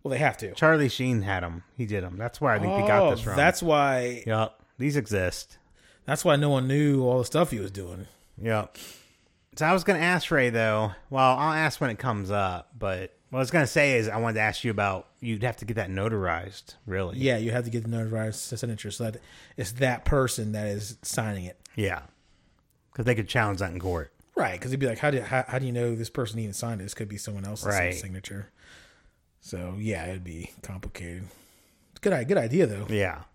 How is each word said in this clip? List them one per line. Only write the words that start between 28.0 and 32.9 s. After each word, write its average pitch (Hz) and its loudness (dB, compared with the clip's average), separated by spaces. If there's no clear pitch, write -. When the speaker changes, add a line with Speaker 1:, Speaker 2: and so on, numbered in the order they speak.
Speaker 1:
So, 90 -10
yeah, 104 -4
it'd 92 -8
be 85 -10
complicated. 92 -10
Good 196 2
i-, 131 0
good 175 2
idea, 143 2
though. 101 -6
Speaker 2:
Yeah. 98 0